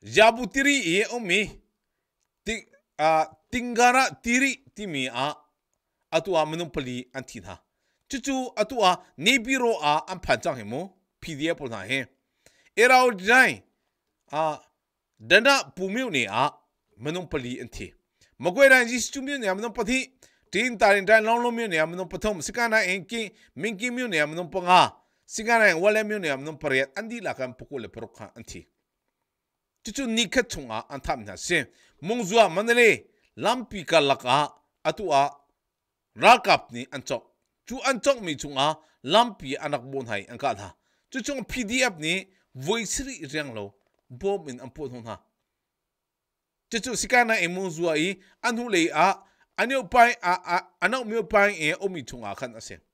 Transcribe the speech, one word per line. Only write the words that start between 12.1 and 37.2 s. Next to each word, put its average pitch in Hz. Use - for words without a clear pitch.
Erau 254
jai, 202
ah, 151
dana 220
pumiu 208
ne 123
a, 123
menumpeli 139
anti. 110
Magwai 185
dan 254
jis 233
cumiu 277
ne 220
a 185
menumpati, 233
tin 233
tarin 202
dan 220
long 233
long 240
miu 233
ne 170
a 156
menumpatom, 180
sikana 220
enki, 196
minki 208
miu 247
ne 180
a 151
menumpanga, 175
sikana 220
en 165
wale 214
miu 208
ne 170
a 139
menumpariat, 135
andi 226
lakan 131
pukul 131
le 107
perukha 110
anti. 98
Cucu 269
niket 233
chunga 117
antam 139
na 98
se, 160
mungzua 208
manele, 220
lampi 208
ka 160
laka, 139
atua, 156
rakap 190
ni 120
ancok. 135